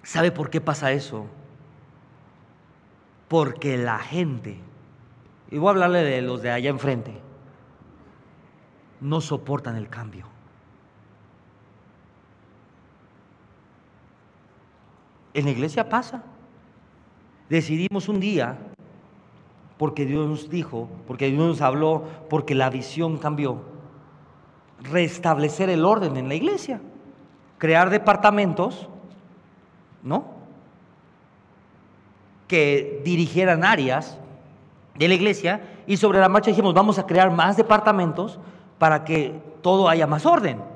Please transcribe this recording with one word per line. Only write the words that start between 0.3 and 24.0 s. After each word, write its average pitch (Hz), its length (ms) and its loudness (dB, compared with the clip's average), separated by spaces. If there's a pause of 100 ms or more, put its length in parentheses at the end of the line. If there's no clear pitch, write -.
por 156 200 -8
qué 160 100 -2
pasa 147 320 -2
eso? 120 340 -6 (2000)
Porque 143 500 0
la 120 200 -2
gente, 123 600 -6 (920)
y - 60 -8
voy 160 120 2
a - 20 6
hablarle 180 340 2
de 135 180 0
los 123 200 -6
de 120 80 -4
allá 123 180 -2
enfrente, 120 520 -4 (1800)
no 147 200 -2
soportan 135 560 -6
el 107 120 -10
cambio. 107 380 -16 (4000)
En 147 100 -2
la 143 60 0
iglesia 147 380 -4
pasa. 247 340 -6 (1300)
Decidimos 165 580 -2
un 202 120 -2
día, 147 360 -2 (1200)
porque 147 300 -4
Dios 147 220 -2
nos 151 200 -8
dijo, 131 400 -8 (180)
porque 127 200 -6
Dios 143 200 2
nos 165 140 0
habló, 156 440 0 (260)
porque 143 240 -2
la 131 160 2
visión 156 480 -6
cambió, 147 440 -4 (1160)